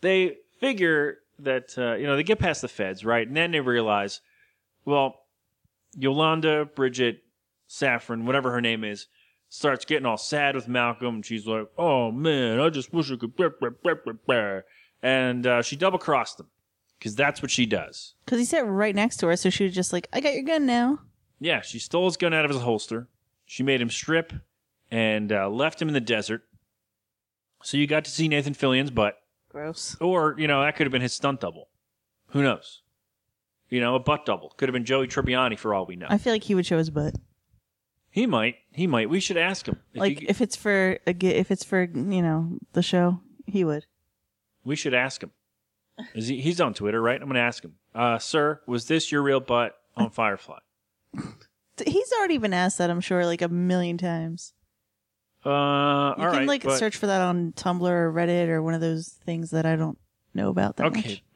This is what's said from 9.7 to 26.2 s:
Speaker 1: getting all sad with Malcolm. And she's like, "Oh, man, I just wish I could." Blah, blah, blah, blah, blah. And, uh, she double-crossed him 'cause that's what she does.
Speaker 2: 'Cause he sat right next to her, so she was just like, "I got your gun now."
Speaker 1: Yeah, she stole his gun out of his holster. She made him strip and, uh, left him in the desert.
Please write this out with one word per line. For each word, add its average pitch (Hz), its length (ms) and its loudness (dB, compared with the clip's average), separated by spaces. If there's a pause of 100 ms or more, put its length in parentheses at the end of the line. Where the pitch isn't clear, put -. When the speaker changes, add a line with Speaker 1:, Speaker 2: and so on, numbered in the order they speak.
Speaker 1:
getting 139 220 0
all 113 100 0
sad 143 400 -2
with 120 120 -6
Malcolm. 120 480 -2
And 107 100 -10
she's 110 200 -6
like, 110 220 -2 (100)
"Oh, 135 320 2
man, 127 480 0
I 156 100 4
just 143 240 -4
wish 147 200 -2
I 127 40 -4
could." 117 200 -6
Blah, 175 140 2 (100)
blah, 120 100 -2 (120)
blah, 170 120 0 (100)
blah, 113 80 -8 (140)
blah. 104 340 0 (420)
And, 127 440 2
uh, 120 160 4
she 139 140 -6
double-crossed 165 640 0
him - 60 -20 (540)
'cause 107 140 -8
that's 143 260 2
what 135 120 -6
she 123 140 4
does. 85 480 -6 (120)
Speaker 2:
'Cause 247 140 2
he 247 40 2
sat 277 220 0
right 202 280 2
next 208 240 0
to 175 100 2
her, 170 80 4
so 185 140 2
she 202 140 0
was 185 100 -2
just 180 180 -2
like, 180 200 -4
"I 247 80 -2
got 285 140 0
your 269 80 -4
gun 302 240 0
now." 247 340 2 (400)
Speaker 1:
Yeah, 147 220 0
she - 160 -12
stole 175 280 0
his 175 100 2
gun 170 180 0
out 156 100 4
of 143 60 0
his 135 100 0
holster. 117 480 -2 (380)
She - 160 -8
made 135 180 2
him 117 100 0
strip 165 420 -2 (580)
and, 107 420 0
uh, 98 160 0
left 135 320 -2
him 160 80 -2
in 151 60 0
the 135 60 2
desert. 110 420 -2 (1200)